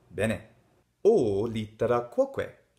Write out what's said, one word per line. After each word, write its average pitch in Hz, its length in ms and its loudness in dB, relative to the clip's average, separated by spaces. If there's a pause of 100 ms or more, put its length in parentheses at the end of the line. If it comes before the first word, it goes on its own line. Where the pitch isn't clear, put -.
Bene. 95 320 -2 (640)
O 117 460 4
littera 113 540 -2
quoque - 560 -4 (220)